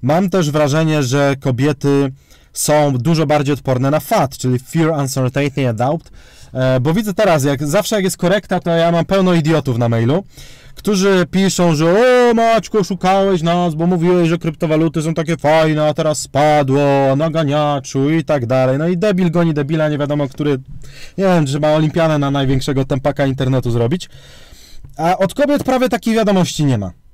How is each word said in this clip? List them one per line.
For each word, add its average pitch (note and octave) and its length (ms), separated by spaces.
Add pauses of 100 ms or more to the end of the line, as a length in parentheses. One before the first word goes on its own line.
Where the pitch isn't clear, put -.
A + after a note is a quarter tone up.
Mam E3+ 280
też E3+ 200
wrażenie, D3+ 520
że C#3 380
kobiety C#3 720 (400)
są D3+ 400
dużo D3+ 340
bardziej D3 260
odporne C3 380
na D3+ 100
fat, E3 360
czyli B2+ 220
Fear, D#3+ 320 (100)
Uncertainty C3+ 680
and A2+ 100
Doubt, C#3+ 320 (420)
e, C3 280
bo D3+ 140
widzę G#3+ 200
teraz, E3+ 300
jak C#3+ 220
zawsze G3+ 300
jak G3 80
jest F#3 120
korekta, F#3 440
to E3+ 100
ja E3+ 220
mam E3+ 120
pełno F#3 300
idiotów D3 440
na A#2 100
mailu, A#2 360 (500)
którzy F#3+ 560
piszą, F3+ 440
że D3+ 100 (460)
„O, A#3 40
Maćku, A3+ 440
oszukałeś F#3+ 640
nas, E3+ 320
bo D#3+ 120
mówiłeś, F3 420
że E3+ 100
kryptowaluty D#3 640
są D#3+ 120
takie E3 220
fajne, D3+ 520
a D3 60
teraz D#3 240
spadło, C#3 1000
naganiaczu” D3 960
i D#3+ 140
tak C#3 220
dalej. C3 320
No D#3+ 100
i F3+ 100
debil F#3 320
goni E3 240
debila, D3+ 340
nie D3+ 100
wiadomo, D3 300
który, D3 220 (680)
nie F#3+ 60
wiem, F3 220
czy C#3 140
ma D3+ 120
olimpiadę D#3 460
na C#3 120
największego C3+ 540
tempaka C#3 420
internetu C3 440
zrobić. A#2+ 380 (880)
A E3+ 220
od F#3+ 160
kobiet C#4+ 300
prawie B3+ 240
takiej A3 260
wiadomości G3 500
nie C3 140
ma. F#2+ 240 (100)